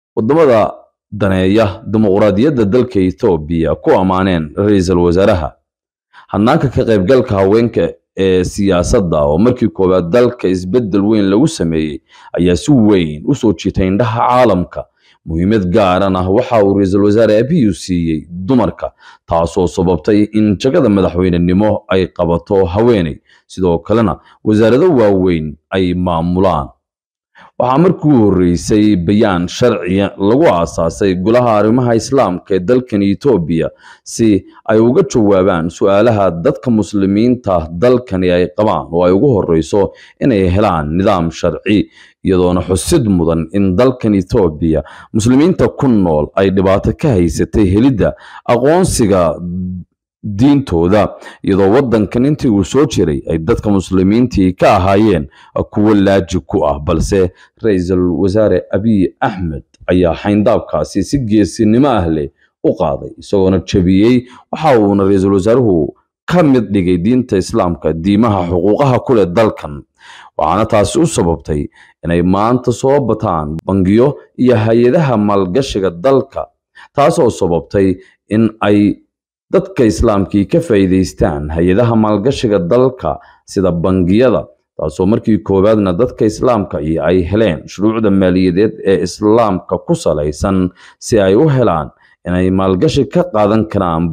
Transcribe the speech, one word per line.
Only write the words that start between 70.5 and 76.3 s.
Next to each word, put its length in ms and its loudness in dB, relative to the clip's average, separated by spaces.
taasi 360 0
u 40 2
sababtay 600 -4
inay 180 0
maanta 500 0
soo 280 0
bataan 560 -4
bangiyo 480 2
iyo 180 2
hay-adaha 640 2
maalgashiga 720 -2
dalka, 560 -2